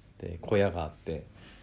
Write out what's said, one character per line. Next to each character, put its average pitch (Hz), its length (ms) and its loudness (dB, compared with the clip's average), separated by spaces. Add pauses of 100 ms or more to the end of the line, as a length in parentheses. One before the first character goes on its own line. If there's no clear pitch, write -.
(180)
で 87 220 -8
小 - 160 0
屋 98 140 6
が 82 140 -2
あ - 20 -6
っ 78 40 -6
て、 - 360 -8 (360)